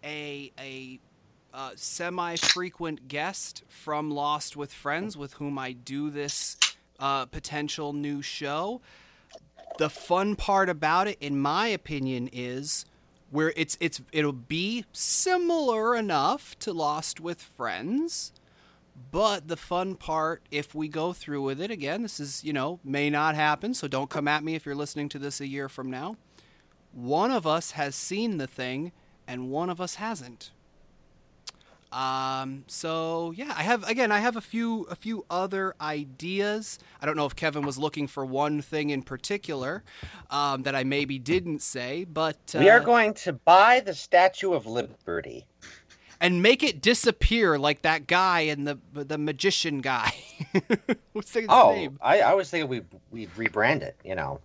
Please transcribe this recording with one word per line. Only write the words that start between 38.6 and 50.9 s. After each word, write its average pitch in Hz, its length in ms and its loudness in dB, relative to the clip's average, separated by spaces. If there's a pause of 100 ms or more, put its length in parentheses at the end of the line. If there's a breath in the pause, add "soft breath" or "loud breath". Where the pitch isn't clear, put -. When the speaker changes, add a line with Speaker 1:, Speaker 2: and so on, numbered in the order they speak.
Speaker 1:
thing 151 280 -4
in 139 120 -2
particular, 147 800 -6 (480 loud breath)
um, 139 340 0
that 135 120 -2
I 131 80 2
maybe 135 360 0
didn't 160 420 0
say, 135 420 -4
but, 160 340 -2 (200)
Speaker 2:
We 185 120 10
are 233 120 10
Speaker 1:
uh, - 20 -4
Speaker 2:
going 233 300 6
to 175 200 -4
buy 196 460 10
the 196 140 -4
Statue 185 600 4
of 127 120 0
Liberty. 82 800 -6 (720 soft breath)
Speaker 1:
And 175 220 4
make 240 220 6
it 190 180 0
disappear 220 760 6
like 147 240 2
that 156 240 2
guy 180 340 4
and 147 260 0
the, 143 100 -2 (160)
the 147 240 -6
magician 151 600 0
guy. 123 340 0 (500)
<laughs> - 500 -2